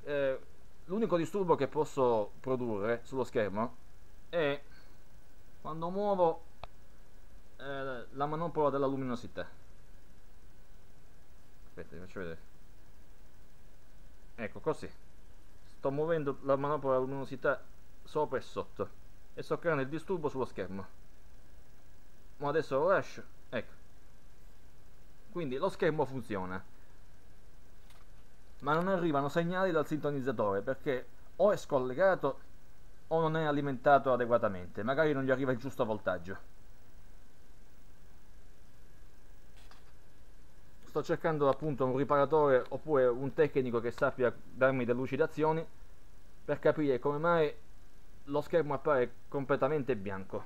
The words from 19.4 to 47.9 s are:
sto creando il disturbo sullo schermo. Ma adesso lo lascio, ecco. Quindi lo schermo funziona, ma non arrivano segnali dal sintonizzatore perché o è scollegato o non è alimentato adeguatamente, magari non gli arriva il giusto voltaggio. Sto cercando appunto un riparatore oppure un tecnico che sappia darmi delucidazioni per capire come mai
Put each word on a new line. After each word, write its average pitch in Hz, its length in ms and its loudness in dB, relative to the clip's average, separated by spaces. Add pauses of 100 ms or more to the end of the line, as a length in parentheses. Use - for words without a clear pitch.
sto 151 160 -2
creando 156 240 2
il 131 40 -2
disturbo 156 420 -2
sullo 123 160 0
schermo. 95 380 -4 (1500)
Ma 143 120 -2
adesso 143 300 2
lo 160 80 4
lascio, 156 340 2 (280)
ecco. - 240 -4 (1600)
Quindi 143 260 -2
lo 180 120 2
schermo 156 360 4
funziona, 98 540 -2 (2000)
ma 143 120 2
non 175 140 2
arrivano 165 420 2
segnali 180 400 2
dal 160 160 4
sintonizzatore 127 760 0
perché 131 460 -2 (280)
o 202 160 6
è 185 40 4
scollegato 139 840 2 (680)
o 160 100 4
non 160 180 4
è 160 60 2
alimentato 143 680 6
adeguatamente, 110 720 2
magari 147 320 4
non 135 100 2
gli 131 60 2
arriva 131 220 4
il 120 80 2
giusto 127 260 0
voltaggio. 95 520 -2 (4000)
Sto - 180 0
cercando 156 440 4
appunto 135 380 4
un 127 100 2
riparatore 139 720 6
oppure 135 360 4
un 127 280 4
tecnico 131 460 4
che 113 120 0
sappia 123 440 4 (160)
darmi 131 320 4
delucidazioni 135 800 2 (800)
per 147 140 -2
capire 147 400 4
come 143 220 0
mai 165 480 4 (600)